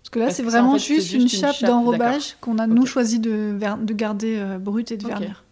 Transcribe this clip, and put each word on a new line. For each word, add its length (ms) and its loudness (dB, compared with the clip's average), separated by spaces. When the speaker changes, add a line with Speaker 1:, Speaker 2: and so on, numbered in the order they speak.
Speaker 1:
Parce 100 -20
que 80 -4
là, 60 0
Speaker 2:
Parce 120 -2
Speaker 1:
c'est 60 -6
Speaker 2:
que 60 -4
ça, 80 2
en 40 6
Speaker 1:
vraiment 120 6
Speaker 2:
fait, 60 4
c'est 160 0
Speaker 1:
juste 120 2
Speaker 2:
juste 80 -6
Speaker 1:
une 60 4
Speaker 2:
une 80 6
Speaker 1:
chape 260 0
Speaker 2:
chape, 140 2
Speaker 1:
d'enrobage 300 2
Speaker 2:
d'accord. 120 -20
Speaker 1:
qu'on 160 -2
a, 100 0
nous, 140 6
Speaker 2:
Ok. 60 4
Speaker 1:
choisi 320 0
de 360 -2
ver-, 220 -4
de 160 -4
garder, 440 -4
euh, 200 -6
brute 340 -4
et 60 -6
de 80 -10
Speaker 2:
Ok. 60 -6
Speaker 1:
vernir. 400 -8